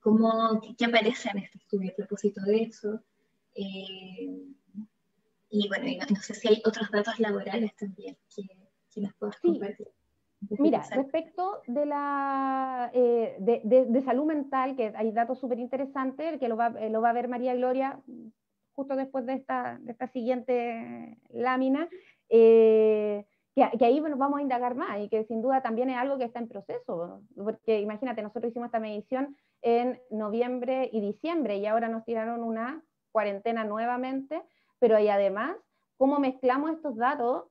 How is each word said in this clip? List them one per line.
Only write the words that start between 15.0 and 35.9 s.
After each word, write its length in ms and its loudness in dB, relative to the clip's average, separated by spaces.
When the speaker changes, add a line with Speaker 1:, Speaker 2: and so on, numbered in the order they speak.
Speaker 2:
datos 260 -2
súper 220 -4
interesantes, 800 -6
que 80 -2
lo 80 -2
va, 240 0
eh, 100 -4
lo 100 0
va 100 4
a 40 2
ver 140 -2
María 260 -2
Gloria 460 0
justo 220 -4
después 300 -4
de 80 -2
esta, 460 -6
de 120 -14
esta 160 -8
siguiente 1120 -4
lámina. 580 0
Eh, 960 8
que, 200 4
que 60 6
ahí 160 6
nos 180 -4
vamos 200 0
a 40 -4
indagar 340 -2
más 240 -6
y 80 -6
que 160 0
sin 180 -6
duda 200 2
también 280 -2
es 60 -4
algo 200 -2
que 80 -2
está 140 -8
en 100 -8
proceso, 760 -10
porque 460 -2
imagínate, 420 -6
nosotros 280 -6
hicimos 160 -8
esta 120 -4
medición 580 -6
en 380 2
noviembre 840 -2
y 80 -2
diciembre 560 -4
y 100 -2
ahora 220 0
nos 160 -6
tiraron 400 -4
una 400 -6
cuarentena 540 -2
nuevamente, 800 -4
pero 220 6
y 80 4
además, 480 2